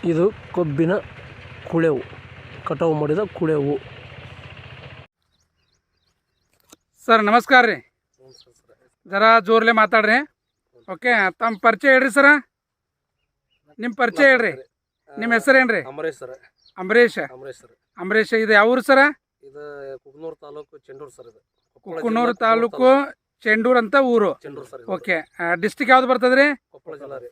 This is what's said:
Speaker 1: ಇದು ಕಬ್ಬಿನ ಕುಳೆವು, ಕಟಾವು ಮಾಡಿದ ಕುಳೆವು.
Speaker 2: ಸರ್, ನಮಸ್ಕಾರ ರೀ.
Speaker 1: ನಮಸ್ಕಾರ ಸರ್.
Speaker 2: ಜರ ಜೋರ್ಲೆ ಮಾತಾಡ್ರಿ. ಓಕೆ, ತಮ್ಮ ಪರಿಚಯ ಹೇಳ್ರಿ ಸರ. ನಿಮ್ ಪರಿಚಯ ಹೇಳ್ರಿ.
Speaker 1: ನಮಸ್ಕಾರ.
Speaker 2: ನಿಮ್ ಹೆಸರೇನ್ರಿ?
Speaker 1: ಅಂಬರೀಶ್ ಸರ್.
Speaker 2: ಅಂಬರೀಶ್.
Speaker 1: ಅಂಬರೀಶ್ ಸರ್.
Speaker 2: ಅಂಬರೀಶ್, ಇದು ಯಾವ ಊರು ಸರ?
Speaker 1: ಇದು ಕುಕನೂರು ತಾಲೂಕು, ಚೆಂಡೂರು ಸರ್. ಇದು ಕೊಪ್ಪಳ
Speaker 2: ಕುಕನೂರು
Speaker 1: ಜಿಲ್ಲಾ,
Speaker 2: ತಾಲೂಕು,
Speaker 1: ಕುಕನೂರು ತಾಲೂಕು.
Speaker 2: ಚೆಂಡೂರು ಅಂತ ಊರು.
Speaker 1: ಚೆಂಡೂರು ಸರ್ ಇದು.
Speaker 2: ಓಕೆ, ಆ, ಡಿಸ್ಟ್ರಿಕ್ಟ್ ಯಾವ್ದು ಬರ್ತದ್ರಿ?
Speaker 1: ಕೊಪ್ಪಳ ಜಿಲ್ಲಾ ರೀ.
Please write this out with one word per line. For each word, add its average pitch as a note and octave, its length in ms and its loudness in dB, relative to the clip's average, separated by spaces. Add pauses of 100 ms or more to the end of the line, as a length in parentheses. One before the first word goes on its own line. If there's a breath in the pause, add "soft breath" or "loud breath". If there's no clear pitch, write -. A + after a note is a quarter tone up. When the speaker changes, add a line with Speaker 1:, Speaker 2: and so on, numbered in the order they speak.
Speaker 1:
ಇದು E3+ 220 0
ಕಬ್ಬಿನ E3 640 -4 (760)
ಕುಳೆವು, D#3+ 300 -2 (680)
ಕಟಾವು D#3+ 280 -2
ಮಾಡಿದ D3+ 240 -4
ಕುಳೆವು. D3+ 600 -4 (3250)
Speaker 2:
ಸರ್, A3+ 180 2
ನಮಸ್ಕಾರ A#3+ 420 2
ರೀ. G#3+ 60 -2
Speaker 1:
ನಮಸ್ಕಾರ - 800 -18
ಸರ್. - 580 -20
Speaker 2:
ಜರ G3 120 -2 (240)
ಜೋರ್ಲೆ A3+ 260 2
ಮಾತಾಡ್ರಿ. A3 460 2 (760)
ಓಕೆ, G#3 380 -2
ತಮ್ಮ A3+ 320 -4
ಪರಿಚಯ A3+ 260 2
ಹೇಳ್ರಿ C4 220 4
ಸರ. C4+ 140 2 (1500)
ನಿಮ್ A3+ 160 -8
ಪರಿಚಯ A#3+ 300 0
ಹೇಳ್ರಿ. A#3+ 280 2
Speaker 1:
ನಮಸ್ಕಾರ. - 680 -20
Speaker 2:
ನಿಮ್ A#3 120 -4
ಹೆಸರೇನ್ರಿ? A#3+ 480 2
Speaker 1:
ಅಂಬರೀಶ್ D3 380 -10
ಸರ್. B2+ 120 -18 (480)
Speaker 2:
ಅಂಬರೀಶ್. G#3+ 400 0
Speaker 1:
ಅಂಬರೀಶ್ C3+ 400 -14
ಸರ್. - 120 -20 (280)
Speaker 2:
ಅಂಬರೀಶ್, G#3 360 -4
ಇದು A3 180 0
ಯಾವ G#3+ 180 4
ಊರು B3+ 120 0
ಸರ? C4+ 160 2 (440)
Speaker 1:
ಇದು C#3+ 560 -18
ಕುಕನೂರು D3+ 380 -18
ತಾಲೂಕು, D3 420 -20
ಚೆಂಡೂರು C#3 320 -20
ಸರ್. B2 160 -20
ಇದು - 480 -20
ಕೊಪ್ಪಳ E3 260 -14
Speaker 2:
ಕುಕನೂರು A#3 320 -2
Speaker 1:
ಜಿಲ್ಲಾ, A3+ 160 -2
Speaker 2:
ತಾಲೂಕು, A#3 280 -2
Speaker 1:
ಕುಕನೂರು C4 240 4
ತಾಲೂಕು. - 420 -14
Speaker 2:
ಚೆಂಡೂರು A3+ 360 2
ಅಂತ A3+ 160 -2
ಊರು. A#3 400 2
Speaker 1:
ಚೆಂಡೂರು C#3+ 320 -18
ಸರ್ B2+ 140 -20
ಇದು. G3 120 -10
Speaker 2:
ಓಕೆ, F#3 240 -6 (240)
ಆ, E3+ 140 -2
ಡಿಸ್ಟ್ರಿಕ್ಟ್ G#3 360 -4
ಯಾವ್ದು C4 180 6
ಬರ್ತದ್ರಿ? C4 480 2 (140)
Speaker 1:
ಕೊಪ್ಪಳ D3+ 260 -20
ಜಿಲ್ಲಾ C3+ 220 -16
ರೀ. B2 140 -18